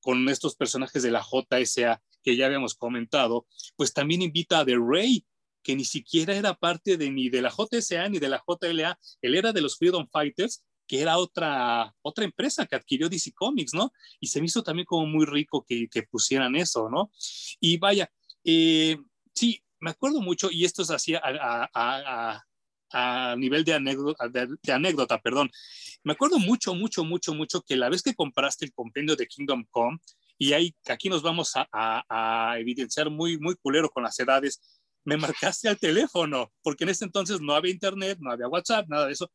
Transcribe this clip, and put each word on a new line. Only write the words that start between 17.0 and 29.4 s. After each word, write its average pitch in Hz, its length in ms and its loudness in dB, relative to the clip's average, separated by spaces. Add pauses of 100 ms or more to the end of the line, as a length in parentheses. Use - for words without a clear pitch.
Y 170 180 2
vaya, 196 340 2 (320)
eh, 160 540 4 (360)
sí, 233 300 -2 (160)
me 165 120 -6
acuerdo 277 300 0
mucho, 180 300 -2
y 175 140 0
esto 175 160 -2
es 160 80 -2
así 160 260 -2
a, 160 80 -2
a, 131 500 -2
a, 120 680 -4 (500)
a, 123 380 0
a 120 40 -2
nivel 135 280 2
de 160 100 2
anécdo-, 139 420 -2 (160)
de, 127 300 -4
de 147 100 -2
anécdota, 135 480 2
perdón, 131 300 0 (540)
me 190 100 -2
acuerdo 294 240 4
mucho, 196 380 2
mucho, 185 280 -2
mucho, 170 300 -2
mucho 156 300 -4
que - 120 -2
la 127 140 2
vez 180 140 0
que 262 100 0
compraste 143 520 -2
el 135 80 -16
compendio 139 420 -2
de 131 100 -2
Kingdom 135 460 -4